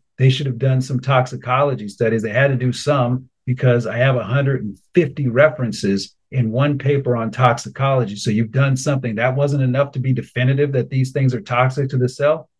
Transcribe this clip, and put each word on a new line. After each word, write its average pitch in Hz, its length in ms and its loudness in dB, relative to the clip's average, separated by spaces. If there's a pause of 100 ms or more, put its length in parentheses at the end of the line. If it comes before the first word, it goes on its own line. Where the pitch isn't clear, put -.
(180)
they 131 100 6
should 139 180 2
have 117 120 -4
done 131 240 2
some 127 180 -4
toxicology 127 880 0
studies. 113 340 0
They 107 80 -4
had 135 180 4
to 131 80 0
do 127 140 0
some 131 600 -2 (160)
because 123 400 2
I - 100 -6
have 131 200 2
a - 80 -2
hundred 139 380 0
and - 160 -8 (140)
fifty 147 360 0
references 113 880 0 (160)
in 113 220 0
one 139 240 0
paper 135 400 0
on 113 140 -4
toxicology. 123 880 0
So 113 140 -4
you've 110 220 0
done 135 240 2
something. 131 400 -2
That 127 180 0
wasn't 143 280 0
enough 135 300 0
to 135 60 -8
be 127 140 0
definitive 135 600 0
that 123 180 -2
these 131 220 0
things 131 220 2
are 110 60 -4
toxic 131 500 -2
to 131 60 -2
the 123 120 0
cell? 151 520 -2